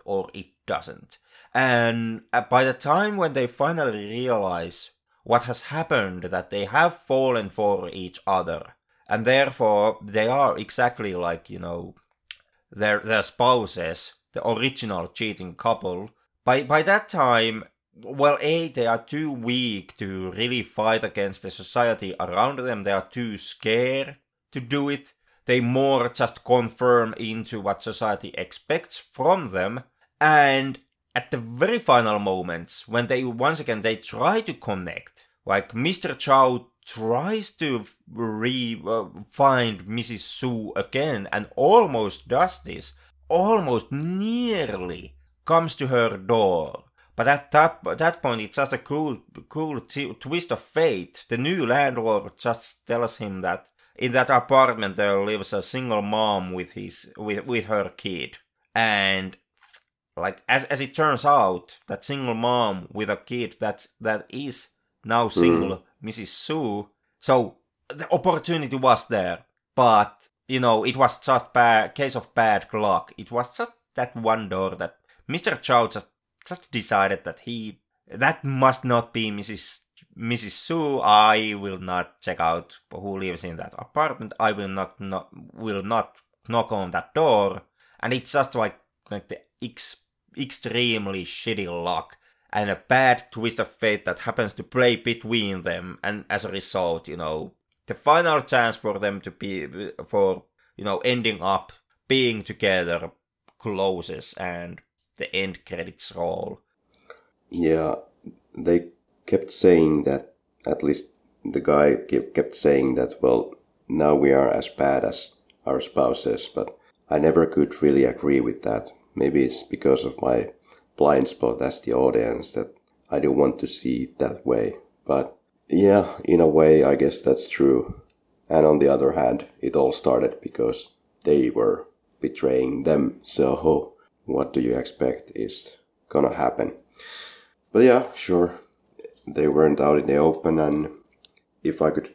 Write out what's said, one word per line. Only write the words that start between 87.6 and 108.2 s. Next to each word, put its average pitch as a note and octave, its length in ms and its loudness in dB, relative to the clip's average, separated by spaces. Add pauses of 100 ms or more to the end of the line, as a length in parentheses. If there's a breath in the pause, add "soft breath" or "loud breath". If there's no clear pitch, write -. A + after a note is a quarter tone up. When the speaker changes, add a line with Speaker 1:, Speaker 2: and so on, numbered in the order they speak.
Speaker 1:
And A#2 120 -4
it's B2+ 200 -6
just C3+ 220 -2
like, A2 240 -4 (320)
like G2+ 180 -10
the - 120 -14 (220)
ex-, - 340 -10 (400)
extremely A2 880 -4
shitty G2+ 420 -6
luck F2 520 -6 (340)
and G#2 180 -2
a F#2 60 -2
bad B2+ 560 2
twist A2+ 260 -6
of A2 100 -2
fate G#2+ 360 -2
that F2+ 160 -4
happens A2+ 340 -4
to - 80 -14
play B2 340 2
between A2 640 -4
them. F2+ 420 -6
And G#2 240 -6
as G2+ 160 -4
a F#2 80 -8
result, F2+ 560 -4
you D#2+ 80 -10
know, D#2 380 -8 (320)
the - 80 -8
final D#3 480 4
chance A#2 340 0
for G2+ 220 -6
them G2 240 -4
to F2+ 80 -12
be, F#2+ 360 -8 (400)
for, F#2+ 380 0 (320)
you G2 80 -12
know, G2 140 -2
ending A2+ 440 0
up F#2+ 300 0 (340)
being A#2+ 380 2
together F2 640 -2 (480)
closes F#2+ 760 -4
and F2 460 -10 (360)
the - 180 -10
end F#2+ 300 -6
credits - 500 -12
roll. E2+ 460 -6 (920 loud breath)
Speaker 2:
Yeah, D#2+ 460 0 (600)